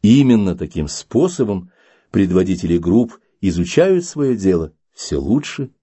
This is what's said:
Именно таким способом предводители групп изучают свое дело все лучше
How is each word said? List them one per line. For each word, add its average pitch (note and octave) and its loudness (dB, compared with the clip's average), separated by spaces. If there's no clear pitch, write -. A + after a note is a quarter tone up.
Именно A2 4
таким D#2 -6
способом A2+ -4
предводители F2+ 0
групп F#2+ 0
изучают F3 0
свое C#3+ -4
дело F#2 0
все - -6
лучше B2+ -4